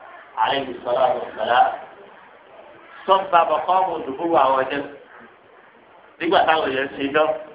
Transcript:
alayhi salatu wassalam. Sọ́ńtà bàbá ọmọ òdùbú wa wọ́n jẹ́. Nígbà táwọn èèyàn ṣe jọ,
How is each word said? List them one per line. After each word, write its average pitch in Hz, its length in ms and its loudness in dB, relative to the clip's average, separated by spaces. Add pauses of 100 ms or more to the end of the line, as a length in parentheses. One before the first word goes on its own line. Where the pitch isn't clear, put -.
(320)
alayhi 127 440 -2
salatu 127 420 0
wassalam. - 480 0 (1300)
Sọ́ńtà 190 380 2
bàbá 160 180 2 (100)
ọmọ 185 260 0
òdùbú 156 340 -8
wa 165 180 4
wọ́n 131 200 2
jẹ́. 139 180 -6 (1400)
Nígbà 175 200 2
táwọn 160 260 2
èèyàn 135 220 -2
ṣe 143 180 -8
jọ, 147 160 2 (320)